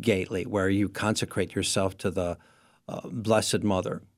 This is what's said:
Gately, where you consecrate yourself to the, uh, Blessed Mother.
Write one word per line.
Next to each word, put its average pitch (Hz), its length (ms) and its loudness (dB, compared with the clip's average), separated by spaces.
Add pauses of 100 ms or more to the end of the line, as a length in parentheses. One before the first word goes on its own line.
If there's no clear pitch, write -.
Gately, 92 460 0
where 95 200 2
you 98 220 2
consecrate 104 640 -2
yourself 95 460 0
to 101 100 -2
the, 87 280 -2 (500)
uh, - 160 -8
Blessed 107 580 0
Mother. 92 400 0 (160)